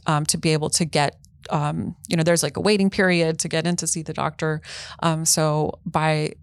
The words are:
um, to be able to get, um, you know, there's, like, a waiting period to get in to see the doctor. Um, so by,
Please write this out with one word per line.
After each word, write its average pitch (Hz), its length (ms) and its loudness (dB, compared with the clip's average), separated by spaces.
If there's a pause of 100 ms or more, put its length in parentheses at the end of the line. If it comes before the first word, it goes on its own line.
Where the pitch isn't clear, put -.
um, 151 200 2
to - 120 -2
be 156 140 2
able 151 180 0
to - 140 0
get, 147 340 0 (320)
um, 151 460 -2 (120)
you 170 80 0
know, 160 60 2
there's, 165 220 4
like, 147 120 -4
a - 40 -2
waiting 196 280 4
period 170 520 2
to 170 80 -4
get 160 180 -2
in 175 100 2
to 170 120 -6
see 165 140 -4
the 156 100 -10
doctor. 156 500 -4 (380)
Um, 160 240 0
so 151 600 0
by, 156 580 0